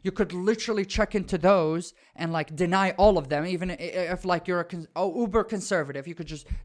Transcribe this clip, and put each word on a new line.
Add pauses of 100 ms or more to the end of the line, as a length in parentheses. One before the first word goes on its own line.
You
could
literally
check
into
those (240)
and,
like,
deny
all
of
them,
even
i-,
i-,
if,
like,
you're
a
con-,
oh,
uber
conservative.
You
could
just (180)